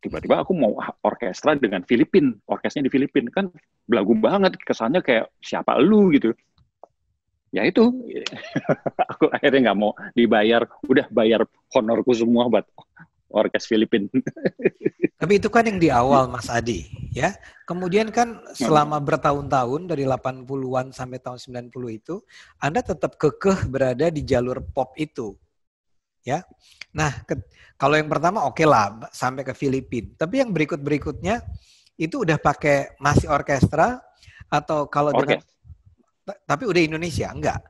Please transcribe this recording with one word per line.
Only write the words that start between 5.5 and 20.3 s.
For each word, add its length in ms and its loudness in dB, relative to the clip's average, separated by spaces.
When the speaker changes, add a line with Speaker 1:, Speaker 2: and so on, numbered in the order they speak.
Speaker 1:
lu?" 340 6
gitu. 220 4
Ya 100 0
itu, 240 4
<laughs> 600 -2
aku 180 2
akhirnya 400 4
nggak 80 0
mau 140 0
dibayar, 540 4
udah 240 2
bayar 400 2
honorku 400 2
semua 400 2
buat 160 0
orkes 320 0
Filipin. 480 0
<laughs> 1080 -4
Speaker 2:
Tapi 200 2
itu 80 -4
kan 160 4
yang 160 -2
di 80 4
awal, 400 4
Mas 160 -10
Adi, 400 -4
ya. 240 -4
Kemudian 480 -2
kan 240 -2
Speaker 1:
Hmm. 160 -20
Speaker 2:
selama 480 2
bertahun-tahun, 880 -2
dari 160 -4
delapan 400 -4